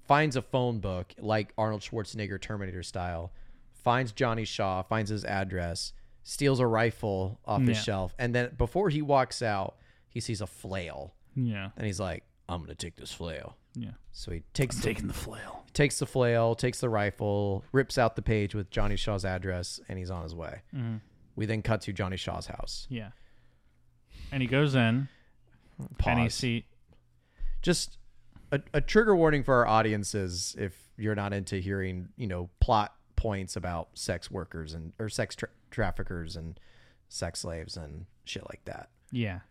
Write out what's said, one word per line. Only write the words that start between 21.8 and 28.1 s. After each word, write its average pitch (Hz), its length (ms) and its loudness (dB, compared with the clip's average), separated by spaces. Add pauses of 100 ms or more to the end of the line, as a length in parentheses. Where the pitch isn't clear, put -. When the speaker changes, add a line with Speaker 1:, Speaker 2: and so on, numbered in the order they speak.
Speaker 1:
to 107 100 -6
Johnny 95 240 -4
Shaw's - 300 -6
house. - 440 -8
Speaker 2:
Yeah. 110 200 -8 (1200)
And 135 100 0
he 123 60 0
goes 139 260 4
in, 123 340 4 (880)
Speaker 1:
Pause. - 100 4
Speaker 2:
and 120 120 4
he 117 100 4
see- 120 360 0 (960)
Speaker 1:
Just - 340 2 (540)